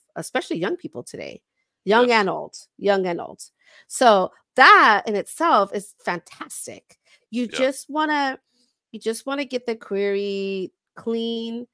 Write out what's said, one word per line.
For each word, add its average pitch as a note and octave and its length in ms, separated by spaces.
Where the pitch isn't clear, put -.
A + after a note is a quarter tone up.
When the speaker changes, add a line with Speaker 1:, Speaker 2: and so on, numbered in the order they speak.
Speaker 1:
especially B3+ 420
young G3+ 180
people - 280
today, - 380
young A#3+ 260
Speaker 2:
Yes. - 20
Speaker 1:
and G3+ 180
old, D#3 260
young F#3+ 280
and E3+ 140
old. - 220
So, G3+ 440
that C4+ 500
in G#3+ 100
itself A#3 580
is G3 200
fantastic. - 960
You A#3 180
Speaker 2:
Yeah. - 140
Speaker 1:
just C4+ 280
wanna, C#4+ 500
you A3 80
just A3+ 260
wanna C#4 200
get B3 200
the A3+ 100
query G3 960
clean A3+ 760